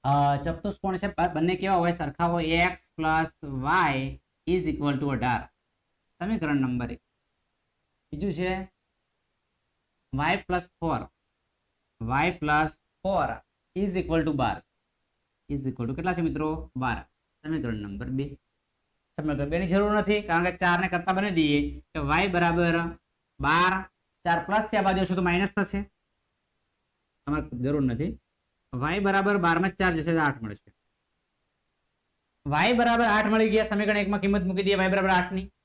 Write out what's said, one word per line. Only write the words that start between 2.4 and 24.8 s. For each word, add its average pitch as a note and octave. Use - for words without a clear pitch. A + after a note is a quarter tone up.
X F3+
plus D#3+
Y C3+
is F3+
equal C#3+
to C#3+
અઢાર. A#2+
સમીકરણ E3+
નંબર B2
એક. A#2+
બીજું F3+
છે F#3
Y D3+
plus F3
four. D3+
Y C3+
plus D3+
four F3
is F#3+
equal E3
to D3+
બાર. A#2
Is C3+
equal B2+
to C3
કેટલા F3
છે E3+
મિત્રો? D#3
બાર. B2
સમીકરણ D3+
નંબર G#2
બે. C#3
સમીકરણ C#3+
બે E3+
ની F#3
જરૂર G3+
નથી, G#3
કારણ F3
કે F3+
ચાર F3
ને F3+
કરતા F3
બનાવી G3
દઈએ D3
કે -
Y D#3
બરાબર E3+
બાર, E3+
ચાર E3+
પ્લસ G#3+
છે, A3
આ G3